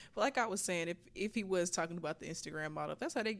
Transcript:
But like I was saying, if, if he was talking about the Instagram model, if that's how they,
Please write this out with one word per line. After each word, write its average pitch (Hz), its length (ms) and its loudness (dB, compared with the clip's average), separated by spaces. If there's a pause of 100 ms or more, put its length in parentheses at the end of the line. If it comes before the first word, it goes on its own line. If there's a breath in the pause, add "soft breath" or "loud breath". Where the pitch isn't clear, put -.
(160 loud breath)
But 208 60 0
like 269 180 4
I 226 80 4
was 202 140 0
saying, 170 260 2
if, 170 100 -2 (160)
if 214 220 -2
he 220 80 2
was 185 260 4
talking 170 280 0
about 160 220 -4
the - 80 -8
Instagram 156 440 -6
model, 151 220 -4
if 156 60 -8
that's 320 140 -2
how 254 100 0
they, 220 160 0